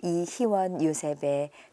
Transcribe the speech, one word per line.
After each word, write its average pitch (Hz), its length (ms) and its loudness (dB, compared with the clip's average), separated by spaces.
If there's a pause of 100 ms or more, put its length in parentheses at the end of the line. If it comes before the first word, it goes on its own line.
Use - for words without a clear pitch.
이희원 180 800 0
요셉의 147 680 0 (240)